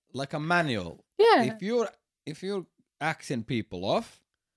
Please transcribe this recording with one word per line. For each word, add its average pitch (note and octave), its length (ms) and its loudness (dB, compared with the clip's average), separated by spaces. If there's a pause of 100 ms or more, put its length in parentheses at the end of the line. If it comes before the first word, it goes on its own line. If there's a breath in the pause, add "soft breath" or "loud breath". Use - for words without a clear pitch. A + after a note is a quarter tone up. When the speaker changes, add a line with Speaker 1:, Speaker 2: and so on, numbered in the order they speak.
(140)
Speaker 1:
Like C3+ 180 -8
a D3+ 80 -6
manual. D3+ 640 0 (140)
Speaker 2:
Yeah. G4+ 240 8
Speaker 1:
If A3+ 180 -2
you're, A3 300 -2 (340)
if - 180 -12
you're F#3+ 220 -6 (360)
axing C#3+ 420 -4
people G2+ 420 -6
off, F3 380 -4 (340)